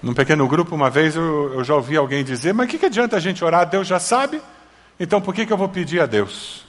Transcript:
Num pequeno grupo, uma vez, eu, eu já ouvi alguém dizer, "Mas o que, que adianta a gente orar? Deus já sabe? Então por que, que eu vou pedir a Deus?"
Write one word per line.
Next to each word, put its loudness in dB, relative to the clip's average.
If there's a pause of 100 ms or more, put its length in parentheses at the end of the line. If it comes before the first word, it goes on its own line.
Num -4
pequeno 4
grupo, 0
uma 4
vez, 2
eu, -2
eu -2
já 0
ouvi 0
alguém 0
dizer, -2
"Mas 0
o -8
que, -6
que 2
adianta 0
a 2
gente -4
orar? 4
Deus -2
já 0
sabe? 0 (600)
Então 0
por -6
que, -2
que -2
eu 0
vou 0
pedir -2
a 4
Deus?" -4